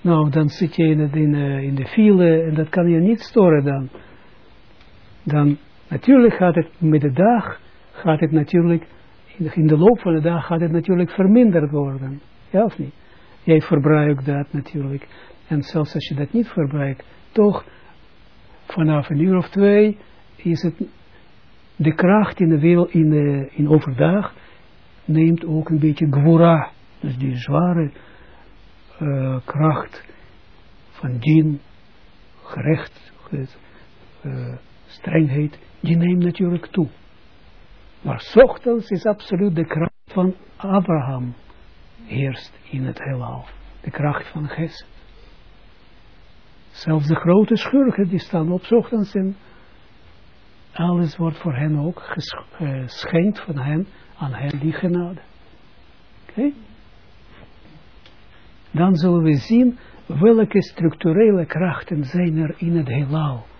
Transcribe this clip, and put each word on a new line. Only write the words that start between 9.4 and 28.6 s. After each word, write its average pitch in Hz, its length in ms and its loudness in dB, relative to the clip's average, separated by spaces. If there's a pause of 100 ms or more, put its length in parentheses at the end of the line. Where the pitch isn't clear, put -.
de, 156 100 -6
in 156 140 2
de 151 100 4
loop 202 220 4
van 175 140 0
de 156 80 0
dag 170 240 -2
gaat 165 160 -2
het 165 100 -2
natuurlijk 175 380 0
verminderd 190 600 4
worden. 139 500 -6 (280)
Ja 196 140 2
of 208 140 -4
niet? 139 160 -10 (500)
Jij 156 180 4
verbruikt 147 640 0
dat 143 280 -4
natuurlijk. 139 540 -8 (400)
En 147 140 -2
zelfs 151 320 -4
als 143 140 -8
je - 80 -8
dat 143 160 -6
niet 226 160 0
verbruikt, 139 580 -4 (260)
toch 208 340 2 (1000)
vanaf 156 440 0
een 147 100 -2
uur 185 160 2
of 180 140 -2
twee 202 480 4 (380)
is 170 260 -2
het, 170 260 -4 (880)
de 156 180 0
kracht 190 460 2
in 170 100 4
de 156 100 2
wereld, 175 300 4
in 160 200 2
de, 143 420 0
in 147 180 -2
overdag, 151 640 2 (720)
neemt 165 400 2
ook 156 240 -4
een 156 100 0
beetje 151 300 0
gwura. 160 600 4 (300)
Dus 135 180 -8
die 131 180 -4
zware, 156 560 -2 (1080)